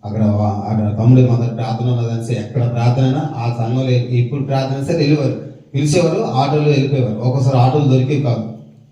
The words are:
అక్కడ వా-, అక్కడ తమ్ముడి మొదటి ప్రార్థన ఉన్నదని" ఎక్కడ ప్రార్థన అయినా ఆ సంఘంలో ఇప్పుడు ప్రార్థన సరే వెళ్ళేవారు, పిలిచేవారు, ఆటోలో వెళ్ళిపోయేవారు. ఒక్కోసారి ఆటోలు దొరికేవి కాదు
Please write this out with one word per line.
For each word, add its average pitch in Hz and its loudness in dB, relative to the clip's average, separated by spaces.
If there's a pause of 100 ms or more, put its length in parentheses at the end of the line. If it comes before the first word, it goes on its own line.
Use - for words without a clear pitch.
అక్కడ 107 -2
వా-, 104 -2
అక్కడ 107 -2
తమ్ముడి 127 6
మొదటి - 0
ప్రార్థన 120 -4
ఉన్నదని" 117 -2
ఎక్కడ 117 -2
ప్రార్థన 123 2
అయినా 131 0
ఆ 120 -4
సంఘంలో 123 -2
ఇప్పుడు 123 0
ప్రార్థన 135 -2
సరే 170 -2
వెళ్ళేవారు, 147 0 (320)
పిలిచేవారు, 156 2
ఆటోలో 143 0
వెళ్ళిపోయేవారు. 131 0
ఒక్కోసారి 127 0
ఆటోలు 139 4
దొరికేవి 131 2
కాదు 117 -2 (400)